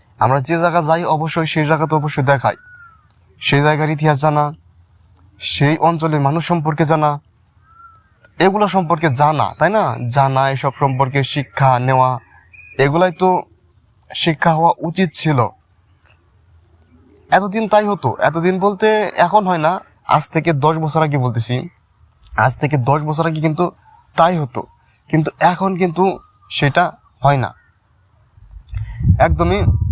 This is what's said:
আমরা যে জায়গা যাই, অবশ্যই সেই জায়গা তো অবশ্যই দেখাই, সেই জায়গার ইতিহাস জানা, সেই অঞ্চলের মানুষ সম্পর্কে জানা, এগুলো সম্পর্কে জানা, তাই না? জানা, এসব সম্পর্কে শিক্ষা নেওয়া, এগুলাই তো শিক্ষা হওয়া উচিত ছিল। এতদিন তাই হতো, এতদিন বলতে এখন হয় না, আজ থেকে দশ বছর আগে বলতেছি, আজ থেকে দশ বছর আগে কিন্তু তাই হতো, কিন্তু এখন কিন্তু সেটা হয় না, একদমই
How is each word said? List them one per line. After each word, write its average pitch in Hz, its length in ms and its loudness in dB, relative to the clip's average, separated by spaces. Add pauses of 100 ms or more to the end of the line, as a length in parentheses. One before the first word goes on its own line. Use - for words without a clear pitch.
(200)
আমরা 127 220 2
যে 160 180 -2
জায়গা 170 220 0
যাই, 160 220 0
অবশ্যই 156 440 -2
সেই 151 180 -2
জায়গা 156 220 0
তো 160 100 -4
অবশ্যই 143 340 -2
দেখাই, 120 260 0 (840)
সেই 143 220 0
জায়গার 151 260 0
ইতিহাস 151 320 0
জানা, 147 240 2 (960)
সেই 147 380 0
অঞ্চলের 156 500 0
মানুষ 156 200 -2
সম্পর্কে 160 380 -2
জানা, 151 260 2 (1300)
এগুলো 196 280 2
সম্পর্কে 170 480 0
জানা, 143 320 2 (120)
তাই 160 100 2
না? 214 140 0 (260)
জানা, 135 400 2
এসব 135 300 -4
সম্পর্কে 135 440 0
শিক্ষা 135 560 0
নেওয়া, 127 300 2 (680)
এগুলাই 165 420 2
তো 185 100 2 (840)
শিক্ষা 165 420 0
হওয়া 165 260 2
উচিত 170 340 -2
ছিল। 143 260 0 (1900)
এতদিন 196 380 0
তাই 208 180 2
হতো, 196 240 -2 (100)
এতদিন 165 400 0
বলতে 202 280 0 (300)
এখন 185 300 2
হয় 175 180 0
না, 165 60 2 (360)
আজ 151 200 2
থেকে 160 260 -2
দশ 151 240 0
বছর 160 260 -2
আগে 147 140 0
বলতেছি, 123 380 -2 (840)
আজ 131 180 2
থেকে 151 220 -2
দশ 135 240 0
বছর 156 260 -4
আগে 156 140 -4
কিন্তু 160 240 -2 (500)
তাই 175 220 2
হতো, 127 240 -6 (480)
কিন্তু 156 200 0 (100)
এখন 180 380 0
কিন্তু 175 260 0 (480)
সেটা 151 320 0 (400)
হয় 139 200 4
না, 92 60 -4 (1700)
একদমই 170 400 2 (320)